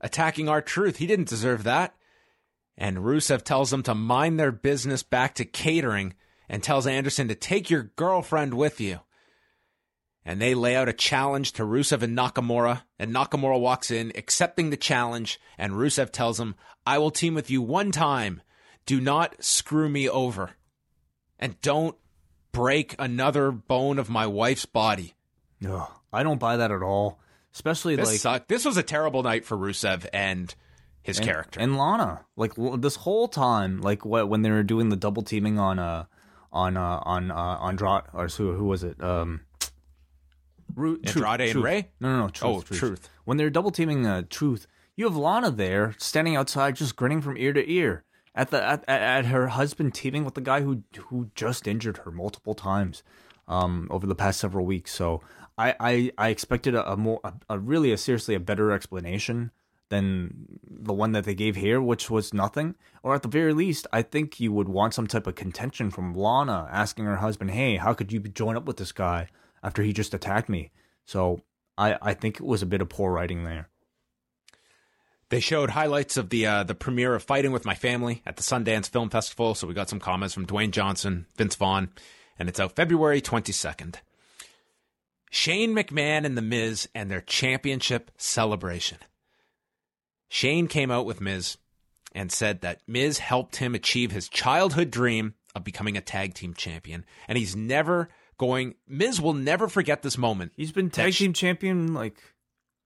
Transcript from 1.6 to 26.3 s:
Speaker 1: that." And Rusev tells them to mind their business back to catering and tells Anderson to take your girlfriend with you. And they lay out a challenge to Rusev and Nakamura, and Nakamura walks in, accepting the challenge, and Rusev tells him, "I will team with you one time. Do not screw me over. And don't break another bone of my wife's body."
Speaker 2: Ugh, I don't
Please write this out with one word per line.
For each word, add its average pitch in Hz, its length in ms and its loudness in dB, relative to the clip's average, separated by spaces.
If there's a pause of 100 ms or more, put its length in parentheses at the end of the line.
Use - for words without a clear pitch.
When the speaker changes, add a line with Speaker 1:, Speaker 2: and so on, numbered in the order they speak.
Speaker 1:
that." 135 300 0 (840)
And 95 200 -2
Rusev 127 460 2
tells 135 260 2
them 131 140 0
to 127 100 0
mind 127 460 2
their 143 120 4
business 131 520 0
back 127 320 2
to - 100 -2
catering 117 720 0 (340)
and 98 140 -4
tells 135 240 2
Anderson 135 400 0
to 110 80 -2
take 185 340 -2
your 139 260 0
girlfriend 160 600 0
with 143 260 0
you. 95 180 -4 (1300)
And 90 160 -4
they 127 140 2
lay 123 200 2
out 131 140 2
a 110 40 0
challenge 139 600 0
to 113 100 -4
Rusev 123 380 2
and 117 160 0
Nakamura, 120 640 0 (140)
and 113 160 -4
Nakamura 135 460 2
walks 127 320 0
in, 113 240 -2
accepting 170 540 0
the 143 80 -2
challenge, 117 640 0 (180)
and 98 160 -4
Rusev 131 380 2
tells 117 280 0
him, 113 160 -6 (320)
"I 135 100 4
will 151 140 2
team 165 240 0
with 143 160 -4
you 131 100 2
one 180 300 0
time. 131 500 0 (440)
Do 131 140 4
not 143 440 0
screw - 460 2
me 143 200 0
over. 113 420 -2 (880)
And 117 220 -6
don't 156 340 0 (560)
break 139 460 2
another 135 540 2
bone 135 480 0
of 117 100 -2
my 113 160 2
wife's 113 400 2
body." 107 480 0 (540)
Speaker 2:
Ugh, 90 220 -6 (220)
I 117 120 0
don't 147 160 0